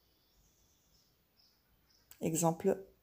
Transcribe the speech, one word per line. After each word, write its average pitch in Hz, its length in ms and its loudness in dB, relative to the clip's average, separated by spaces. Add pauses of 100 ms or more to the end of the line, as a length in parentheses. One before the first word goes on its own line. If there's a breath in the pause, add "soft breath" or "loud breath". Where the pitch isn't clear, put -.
(2250)
Exemple, 165 680 0 (160)